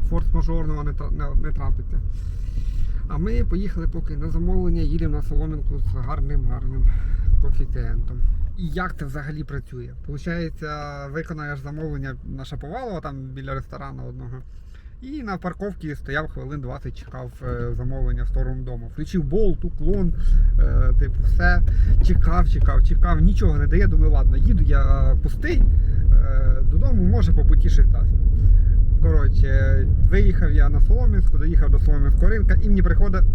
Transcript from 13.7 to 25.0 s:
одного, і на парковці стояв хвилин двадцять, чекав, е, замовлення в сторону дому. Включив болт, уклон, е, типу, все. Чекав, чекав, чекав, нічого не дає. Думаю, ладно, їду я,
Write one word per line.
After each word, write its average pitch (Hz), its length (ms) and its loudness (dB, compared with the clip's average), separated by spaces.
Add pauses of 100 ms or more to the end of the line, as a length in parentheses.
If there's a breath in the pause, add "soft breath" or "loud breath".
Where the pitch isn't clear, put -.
одного, 127 300 -16 (640 loud breath)
і 277 200 -14
на 202 140 -10
парковці 175 580 -12
стояв 143 340 -10
хвилин 139 320 -14
двадцять, 127 380 -14
чекав, 127 340 -16 (100)
е, 120 320 -8
замовлення 123 480 -4
в - 60 -4
сторону 127 340 -4
дому. 123 300 -12
Включив 156 320 -6
болт, 147 400 0
уклон, 175 500 -2 (440 loud breath)
е, - 400 2
типу, 147 240 0
все. 175 400 2 (440 loud breath)
Чекав, 175 420 4
чекав, - 360 2
чекав, 165 360 4
нічого 170 380 4
не 147 80 0
дає. 151 200 4
Думаю, 147 260 4
ладно, - 240 2
їду - 260 2
я, - 500 4